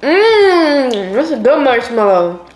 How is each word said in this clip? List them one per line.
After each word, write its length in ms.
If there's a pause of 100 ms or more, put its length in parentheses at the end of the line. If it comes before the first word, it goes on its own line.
Mm, 1120
that's 160
a 80
good 260
marshmallow. 920